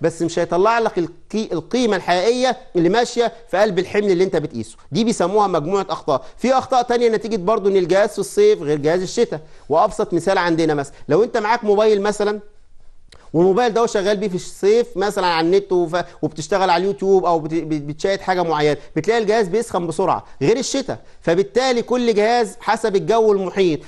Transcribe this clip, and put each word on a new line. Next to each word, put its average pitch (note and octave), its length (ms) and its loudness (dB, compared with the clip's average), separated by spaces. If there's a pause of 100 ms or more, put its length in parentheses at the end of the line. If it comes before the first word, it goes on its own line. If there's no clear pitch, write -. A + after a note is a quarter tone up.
بس D#3+ 200 -2
مش E3 180 -2
هيطلع F3+ 400 2
لك G#3+ 200 -2
القي-، G3+ 540 -6
القيمه G#3 420 0
الحقيقيه A3 640 0 (180)
اللي F3 140 2
ماشيه A#3 420 0 (200)
في F3+ 60 -2
قلب G3+ 220 2
الحمل G#3 320 0
اللي F3+ 120 2
انت F#3 120 -2
بتقيسه. D3 420 -6 (140)
دي F#3+ 120 0
بيسموها G#3 440 0
مجموعه F#3 420 -2
اخطاء. - 360 -2 (120)
في B3 160 0
اخطاء B3+ 280 0
تانية A#3+ 280 2
نتيجه A3 280 -2
برضه G3+ 320 0
ان G3 80 2
الجهاز F#3+ 320 2
في G#3 100 -10
الصيف G3+ 420 2
غير D3+ 160 -2
جهاز D#3 240 0
الشتاء. F#3+ 380 -2 (300)
وابسط F3 440 0
مثال F#3+ 240 0
عندنا E3 360 0
مثلًا C#3+ 200 -6 (160)
لو F3 140 4
انت A#3+ 140 -2
معاك G#3 260 0
موبايل G#3 380 2
مثلًا G#3 380 -2 (920)
والموبايل F#3+ 400 4
ده A#3 120 2
شغال G#3 320 0
بيه G#3 100 -4
في F#3 80 -6
الصيف G#3+ 600 0
مثلًا F#3+ 320 -2
على E3 180 0
النت G3 260 2
وف-، F3 320 0 (180)
وبتشتغل F#3 480 -2
على F3 120 2
اليوتيوب G3 440 2
او E3+ 140 2
بت-، D#3 140 -8
بت-، D#3 280 -4
بتشاهد E3+ 400 -4
حاجه F#3 200 0
معينه، D3+ 360 0 (180)
بتلاقي A3+ 260 0
الجهاز G#3+ 260 2
بيسخن F#3 400 -2
بسرعه D#3+ 380 -2 (160)
غير F#3 160 2
الشتاء. C4 420 -4 (220)
فبالتالي A3+ 600 0
كل A#3+ 320 0
جهاز G#3+ 460 2
حسب G#3 360 -2
الجو G#3+ 360 2
المحيط، F#3 560 0